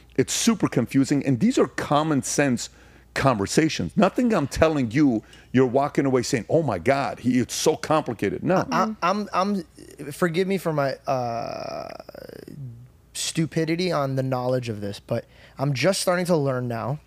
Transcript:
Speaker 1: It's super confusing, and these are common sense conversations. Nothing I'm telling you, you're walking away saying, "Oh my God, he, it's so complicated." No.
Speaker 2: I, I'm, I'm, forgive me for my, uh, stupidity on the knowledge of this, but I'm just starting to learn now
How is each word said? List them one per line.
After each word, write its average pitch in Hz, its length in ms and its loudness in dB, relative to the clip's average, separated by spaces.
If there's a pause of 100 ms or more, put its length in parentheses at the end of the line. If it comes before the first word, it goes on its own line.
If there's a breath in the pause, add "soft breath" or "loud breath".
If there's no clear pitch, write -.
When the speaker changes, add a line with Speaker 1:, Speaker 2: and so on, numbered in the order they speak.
(160 loud breath)
Speaker 1:
It's 123 160 0
super - 360 2
confusing, 139 560 0
and 127 160 2
these 233 160 2
are 240 100 4
common 147 560 0
sense 135 460 0 (460 soft breath)
conversations. 113 840 2
Nothing 220 380 2
I'm 151 140 0
telling 147 420 2
you, 127 320 4 (280 loud breath)
you're 131 160 6
walking 139 380 0
away 131 180 2
saying, 113 280 -2
"Oh - 120 4
my 113 160 -2
God, 120 420 0
he, 123 180 2
it's 117 160 -2
so 156 200 2
complicated." 127 680 -2
No. - 280 2
Speaker 2:
I, 214 320 0
I'm, 202 300 0
I'm, 190 320 0 (480)
forgive 175 340 0
me 196 120 0
for 165 140 -2
my, 139 200 0 (140)
uh, 120 840 -4 (1300)
stupidity 165 760 -2
on 139 260 -2
the 131 60 0
knowledge 127 460 -2
of 104 120 -6
this, 101 200 -8
but - 240 -4 (340 soft breath)
I'm 143 140 0
just 147 280 0
starting 180 260 0
to 175 100 4
learn 131 320 0
now 117 380 -4